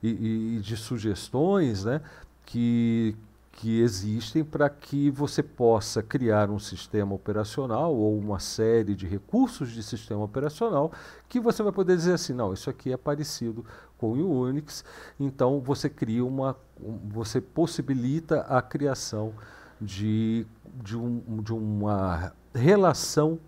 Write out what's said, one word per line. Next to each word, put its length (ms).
e, 540
e 20
de 160
sugestões, 1080
né, 160
que, 720
que 260
existem 640
pra 260
que 400
você 320
possa 640
criar 460
um 100
sistema 560
operacional 800
ou 240
uma 200
série 540
de 140
recursos 640
de 100
sistema 420
operacional 680
que 100
você 240
vai 80
poder 240
dizer 180
assim, 200
"Não, 180
isso 180
aqui 220
é 60
parecido 680
com 140
o 300
Unix." 420
Então, 440
você 280
cria 360
uma, 320
um, 160
você 320
possibilita 1040
a 200
criação 720
de, 680
de 140
um, 440
de 120
uma 800
relação 960